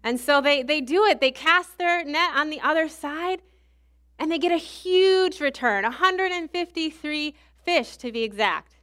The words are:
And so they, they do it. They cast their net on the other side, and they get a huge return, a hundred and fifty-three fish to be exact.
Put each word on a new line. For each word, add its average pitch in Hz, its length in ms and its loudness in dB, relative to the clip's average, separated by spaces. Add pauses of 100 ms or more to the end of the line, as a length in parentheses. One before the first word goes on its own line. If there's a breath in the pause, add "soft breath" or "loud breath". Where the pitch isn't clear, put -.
And 240 160 -4
so 285 220 2
they, 277 220 2
they 302 160 0
do 311 260 2
it. 392 160 2
They 262 100 2
cast 349 460 0
their 349 260 0
net 311 320 0
on 294 140 0
the 302 120 -8
other 320 260 2
side, 330 540 -6 (760)
and 311 120 -2
they 330 60 -2
get 339 140 0
a 339 60 2
huge 370 840 2
return, 240 460 0
a 233 60 0
hundred 370 400 0
and 349 180 -6
fifty-three 302 840 -6 (280 soft breath)
fish 320 340 -2
to 240 140 -10
be 226 120 -4
exact. 202 580 -2